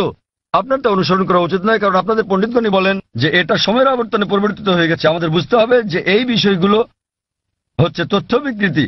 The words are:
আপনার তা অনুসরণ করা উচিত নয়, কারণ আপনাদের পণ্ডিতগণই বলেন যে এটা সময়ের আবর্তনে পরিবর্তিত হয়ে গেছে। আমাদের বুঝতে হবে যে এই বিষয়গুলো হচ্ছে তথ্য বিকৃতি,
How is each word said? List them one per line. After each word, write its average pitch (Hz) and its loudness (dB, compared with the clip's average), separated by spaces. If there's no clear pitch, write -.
আপনার 262 0
তা 254 0
অনুসরণ 185 0
করা 175 2
উচিত 180 -4
নয়, 220 0
কারণ 190 0
আপনাদের 214 -2
পণ্ডিতগণই 214 0
বলেন 190 0
যে 123 -2
এটা 180 0
সময়ের 254 0
আবর্তনে 226 -2
পরিবর্তিত 202 -2
হয়ে 170 2
গেছে। 160 -2
আমাদের 165 0
বুঝতে 170 0
হবে 233 4
যে 180 -4
এই 196 2
বিষয়গুলো 202 2
হচ্ছে 165 0
তথ্য 196 -2
বিকৃতি, 202 -2